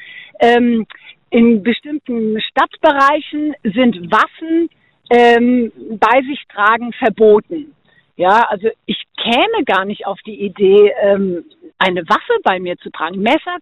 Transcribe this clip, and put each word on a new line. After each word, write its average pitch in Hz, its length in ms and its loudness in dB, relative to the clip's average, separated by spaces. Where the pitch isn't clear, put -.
ähm, 240 460 2
in 233 320 4
bestimmten 233 800 -6
Stadtbereichen 294 1200 -2
sind 180 480 -2
Waffen, 320 600 -2
ähm, 240 600 4
bei 233 220 2
sich 262 200 -10
tragen 226 420 0
verboten. 220 800 0
Ja, 190 320 2
also 208 200 -4
ich - 180 -8
käme 339 440 -2
gar 190 180 -2
nicht 202 220 -10
auf 196 180 -8
die 202 160 -16
Idee, 202 500 4
ähm, 196 420 0
eine 180 300 -2
Waffe 466 340 0
bei 190 180 0
mir 180 180 -8
zu - 120 -16
tragen. 180 300 -8
Messer 311 420 -2